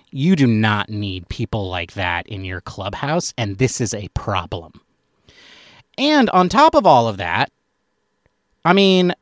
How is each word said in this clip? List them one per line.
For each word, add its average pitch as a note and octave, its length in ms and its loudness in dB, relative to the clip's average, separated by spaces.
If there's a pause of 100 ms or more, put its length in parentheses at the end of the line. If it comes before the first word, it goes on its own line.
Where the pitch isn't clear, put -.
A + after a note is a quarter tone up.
(120)
You D#3 240 2
do C#3 100 4
not G#2+ 420 0
need G2 400 -8
people G#2+ 400 -6
like F2 260 -8
that F2+ 340 -4
in G2 160 -10
your F#2 160 -10
clubhouse, C#3 760 -6
and G2+ 220 -6
this B2+ 220 0
is A2 120 -4
a G#2 220 -10
problem. F2 640 -8 (1160)
And C#4 320 2
on F3+ 180 4
top D4+ 280 4
of A#3+ 100 4
all B2 220 6
of G2+ 80 -6
that, F#2 340 -2 (1120)
I E3+ 80 2
mean, F#3 500 4